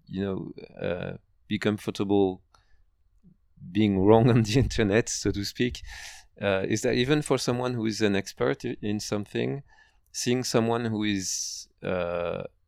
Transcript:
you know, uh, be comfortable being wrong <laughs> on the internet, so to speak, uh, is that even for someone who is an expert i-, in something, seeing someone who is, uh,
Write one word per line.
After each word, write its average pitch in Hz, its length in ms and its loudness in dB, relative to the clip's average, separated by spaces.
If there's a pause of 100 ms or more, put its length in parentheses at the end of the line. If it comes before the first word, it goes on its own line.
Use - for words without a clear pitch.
you 95 160 -4
know, 95 300 -6 (260)
uh, 92 380 -4 (320)
be 104 100 -2
comfortable 101 840 0 (1300)
being 101 340 4
wrong 113 240 8
<laughs> 117 40 6
on 110 100 4
the 107 160 2
internet, 107 500 2
so - 220 -2
to 101 120 -6
speak, 123 380 -4 (600)
uh, 98 260 0
is 110 160 0
that 120 100 2
even 131 280 2
for 139 160 2
someone 127 360 -2
who 113 120 -2
is 107 160 -2
an 101 140 4
expert 120 480 -2
i-, 120 180 -6
in 104 180 -2
something, 120 640 -4 (500)
seeing 127 320 0
someone 117 400 2
who 107 180 -2
is, - 640 -4 (160)
uh, 87 600 -2 (240)